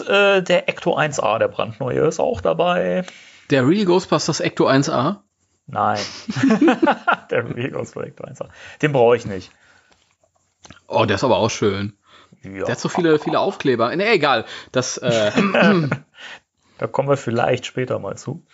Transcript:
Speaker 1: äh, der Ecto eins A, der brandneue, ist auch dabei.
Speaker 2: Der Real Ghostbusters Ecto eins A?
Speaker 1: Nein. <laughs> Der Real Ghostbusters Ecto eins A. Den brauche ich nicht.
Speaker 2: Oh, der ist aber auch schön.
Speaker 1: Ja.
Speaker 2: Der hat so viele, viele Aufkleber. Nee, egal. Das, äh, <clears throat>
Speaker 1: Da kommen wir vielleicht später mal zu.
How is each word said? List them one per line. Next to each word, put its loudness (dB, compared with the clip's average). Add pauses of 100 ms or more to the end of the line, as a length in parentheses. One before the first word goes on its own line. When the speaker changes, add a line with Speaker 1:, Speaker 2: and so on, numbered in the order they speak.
Speaker 1:
äh, 4
der 0
Ecto -2
eins -2
A, 0
der 2
brandneue, -2
ist -2
auch -2
dabei. 0 (480)
Speaker 2:
Der 4
Real 2
Ghostbusters 0
Ecto 0
eins 2
A? -2 (460)
Speaker 1:
Nein. -2 (280)
<laughs> 2
Der -2
Real -4
Ghostbusters -8
Ecto -16
eins -18
A. -10 (320)
Den 2
brauche 6
ich -4
nicht. -10 (1400)
Speaker 2:
Oh, 2
der 2
ist -2
aber 4
auch 0
schön. -2 (480)
Speaker 1:
Ja. -16 (140)
Speaker 2:
Der -4
hat -4
so -6
viele, 2
viele -2
Aufkleber. 0
Nee, 2
egal. 2 (260)
Das, -2
äh, 0
<clears throat> -2
Speaker 1:
Da -4
kommen -2
wir 4
vielleicht -2
später -6
mal -10
zu. -12